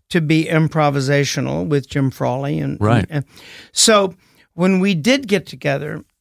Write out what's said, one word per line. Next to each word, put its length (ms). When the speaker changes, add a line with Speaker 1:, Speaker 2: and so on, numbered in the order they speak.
Speaker 1:
to 100
be 260
improvisational 1200
with 200
Jim 240
Frawley. 480
And, 220
Speaker 2:
Right. 300
Speaker 1:
and 140
so 420
when 240
we 160
did 320
get 180
together 580